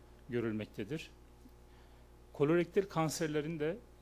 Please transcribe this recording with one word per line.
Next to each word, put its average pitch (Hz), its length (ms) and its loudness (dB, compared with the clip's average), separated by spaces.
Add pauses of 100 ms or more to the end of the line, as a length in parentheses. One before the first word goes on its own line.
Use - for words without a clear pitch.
(280)
görülmektedir. 113 840 -4 (1200)
Kolorektal 170 500 4
kanserlerin 156 800 0
de, 160 160 0 (260)